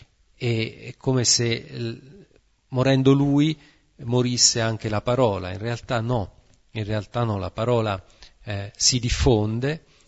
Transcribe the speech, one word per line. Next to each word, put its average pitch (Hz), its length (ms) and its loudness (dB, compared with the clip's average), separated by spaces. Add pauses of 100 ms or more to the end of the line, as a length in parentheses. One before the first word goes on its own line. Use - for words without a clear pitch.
(360)
E 117 520 -4
è - 80 -16
come 131 280 0
se, 117 460 0
l-, 131 560 -12 (420)
morendo 131 440 4
lui 143 460 2 (460)
morisse 123 560 2
anche 113 280 -2
la 104 120 0
parola. 104 500 0
In 98 80 -8
realtà 117 420 -4
no, 113 320 -2 (400)
in 110 120 -6
realtà 107 400 -4
no, 104 140 -2
la 90 120 -6
parola, 110 520 0 (420)
eh, 101 320 -8
si - 220 2
diffonde, 117 840 0 (220)